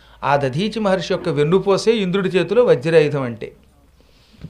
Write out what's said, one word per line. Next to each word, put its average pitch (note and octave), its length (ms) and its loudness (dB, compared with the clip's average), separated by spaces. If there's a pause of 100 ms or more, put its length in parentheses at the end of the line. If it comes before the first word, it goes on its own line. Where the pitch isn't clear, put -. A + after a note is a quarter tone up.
(240)
ఆ C3+ 120 2
దధీచి D3 440 -2
మహర్షి F#3+ 340 -2
యొక్క F3 160 -4
వెన్నుపోసే F#3 640 2
ఇంద్రుడి G3 380 -2
చేతిలో F#3 340 2
వజ్రాయుధం D3+ 580 2
అంటే. A#2 320 -10 (960)